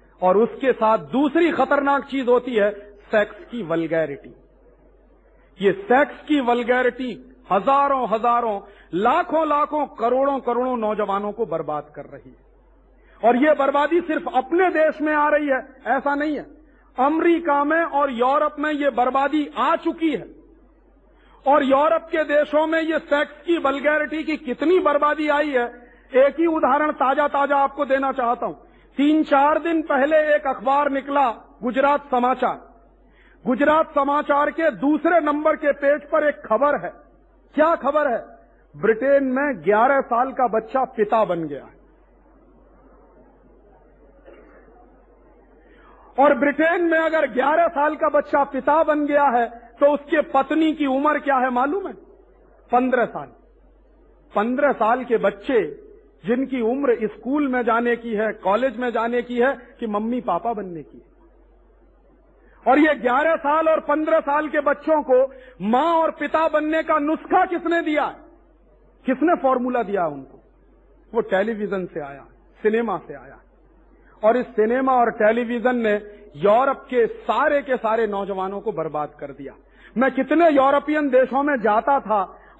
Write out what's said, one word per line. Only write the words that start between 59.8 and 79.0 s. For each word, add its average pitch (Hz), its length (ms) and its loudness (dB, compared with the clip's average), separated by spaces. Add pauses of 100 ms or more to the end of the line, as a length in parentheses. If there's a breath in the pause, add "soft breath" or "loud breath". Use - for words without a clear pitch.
कि 233 60 -6
मम्मी 220 340 -4
पापा 233 320 -4
बनने 185 300 -10
की - 160 -20
है। - 180 -20 (1600 soft breath)
और 285 60 6
ये 302 160 4
ग्यारह 269 420 0
साल 311 320 0
और 311 120 2
पन्द्रह 311 400 0
साल 302 280 -2
के 302 120 -2
बच्चों 285 420 0
को 262 320 2 (280 loud breath)
मां 262 320 0
और 320 160 2
पिता 311 380 -2
बनने 302 340 -2
का 311 160 0
नुस्खा 320 480 0
किसने 339 360 -2
दिया? 302 240 -2 (1000)
किसने 302 360 0
फॉर्मूला 254 400 0
दिया 190 240 -4
उनको? 139 340 -12 (720)
वो 226 60 -2
टेलीविजन 202 640 -2
से 170 140 -12
आया, 139 260 -14 (360)
सिनेमा 220 360 -2 (100)
से 151 60 -14
आया। 131 240 -20 (880 soft breath)
और 226 120 6
इस 247 100 -2
सिनेमा 254 460 0
और 233 180 4
टेलीविजन 240 640 0
ने 220 180 0 (420 loud breath)
यूरोप 226 400 2
के 240 300 0
सारे 269 560 -2
के 254 140 -4
सारे 226 300 -2
नौजवानों 196 540 -6
को 214 120 -6
बर्बाद 151 380 -6 (100)